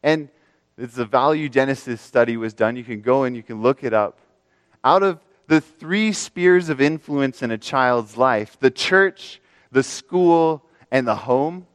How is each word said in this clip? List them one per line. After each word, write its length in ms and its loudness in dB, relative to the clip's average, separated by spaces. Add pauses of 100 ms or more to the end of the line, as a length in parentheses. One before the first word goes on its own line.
And 240 0 (480)
it's 220 -12
a 60 -2
Value 440 0
Genesis 520 -2
study 360 0
was 180 -8
done. 220 -2
You 80 -12
can 160 -12
go 240 0
and 100 -4
you 80 -14
can 180 -14
look 220 0
it 100 -4
up. 280 -2 (640)
Out 180 4
of 160 -2 (300)
the 120 4
three 520 -4
spheres 560 0
of 120 -4
influence 640 -2
in 80 -6
a 80 -6
child's 580 -2
life, 440 -2
the 100 4
church, 680 -2 (320)
the 100 2
school, 800 0 (300)
and 120 0
the 120 -2
home 580 -4